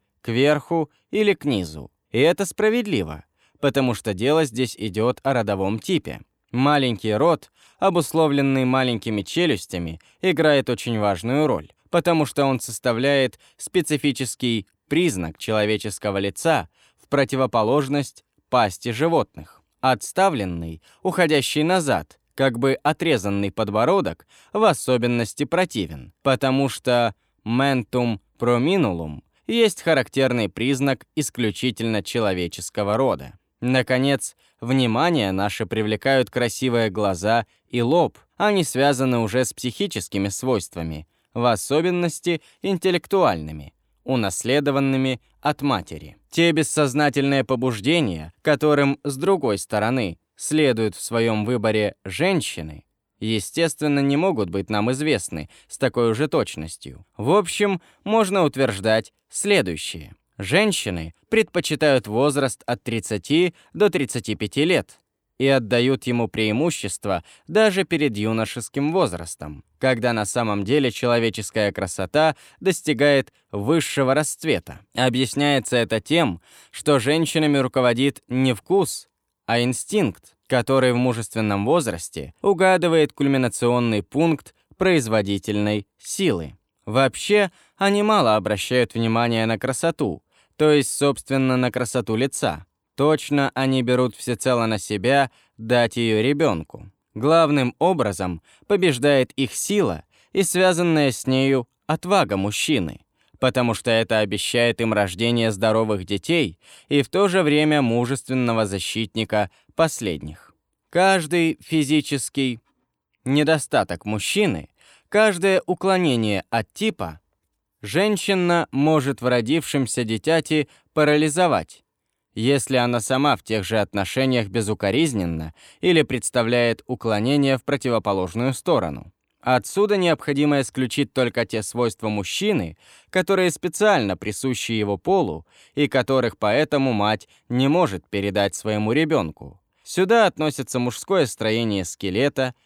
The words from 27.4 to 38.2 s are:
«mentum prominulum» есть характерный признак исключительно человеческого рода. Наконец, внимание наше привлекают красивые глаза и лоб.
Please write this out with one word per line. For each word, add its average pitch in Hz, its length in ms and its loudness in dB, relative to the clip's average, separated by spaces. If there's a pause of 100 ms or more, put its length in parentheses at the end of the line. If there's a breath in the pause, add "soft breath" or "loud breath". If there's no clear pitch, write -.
«mentum 123 760 0 (180)
prominulum» 117 840 0 (240)
есть 226 360 0
характерный 127 640 2
признак 135 580 -2 (100)
исключительно 113 840 -2
человеческого 101 920 -2
рода. 95 380 -2 (260)
Наконец, 127 760 0 (240)
внимание 123 720 0
наше 101 320 -4
привлекают 110 680 0
красивые 117 600 0
глаза 101 560 0 (220)
и 120 120 -2
лоб. 139 380 2 (180)